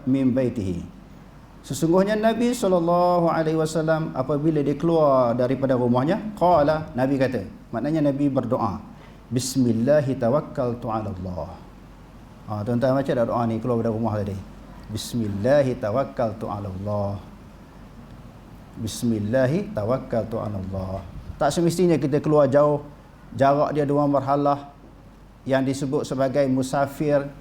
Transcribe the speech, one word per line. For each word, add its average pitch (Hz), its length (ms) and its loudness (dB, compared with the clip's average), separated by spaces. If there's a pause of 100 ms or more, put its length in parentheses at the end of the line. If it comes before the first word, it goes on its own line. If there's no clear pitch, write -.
min 131 240 4
baitihi. 107 540 -2 (800)
Sesungguhnya 185 480 2
Nabi 226 400 2
sallallahu 175 760 2
alaihi 160 300 0
wasallam 160 560 0
apabila 147 480 0
dia 143 160 0
keluar 143 560 4
daripada 131 400 0
rumahnya, 127 480 2 (160)
qala, 156 560 2
Nabi 135 240 0
kata, 123 300 0 (260)
maknanya 147 380 0
Nabi 139 180 0
berdoa, 117 540 -2 (500)
"Bismillahi 127 800 2
tawakkaltu 123 800 -2
ala 104 160 -4
Allah." 90 480 -8 (840)
Ha, 107 240 -8
tuan-tuan 127 320 2
baca 135 80 -2
dah 127 160 2
doa 117 240 0
ni 113 80 0
keluar 117 240 -2
dari 113 160 0
rumah 107 240 0
tadi. 101 160 -4 (560)
"Bismillahi 120 880 0
tawakkaltu 113 720 -2
'ala 101 160 -6
Allah. 101 480 -4 (1700)
Bismillahi 120 880 0
tawakkaltu 113 640 -4
'ala 104 240 -6
Allah." 92 400 -6 (400)
Tak 147 160 2
semestinya 170 400 4
kita 139 240 0
keluar 147 320 4
jauh, 147 320 4 (480)
jarak 143 400 2
dia 143 160 0
dua 143 240 2
marhalah 143 640 0 (720)
yang 131 160 2
disebut 135 400 -2
sebagai 135 480 0
musafir 139 880 0